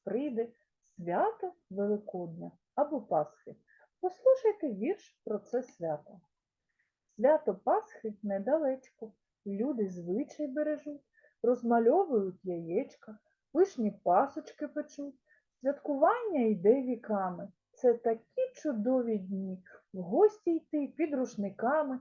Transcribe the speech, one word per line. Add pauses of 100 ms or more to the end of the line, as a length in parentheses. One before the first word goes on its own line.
прийде (340)
свято (180)
Великодня (240)
або
Пасхи. (440)
Послухайте
вірш
про
це
свято. (960)
Свято
Пасхи
недалечко, (340)
люди
звичай
бережуть, (400)
розмальовують
яєчка, (340)
пишні (140)
пасочки
печуть. (460)
Святкування
йде
віками. (240)
Це
такі
чудові
дні. (280)
В
гості
йти
під
рушниками,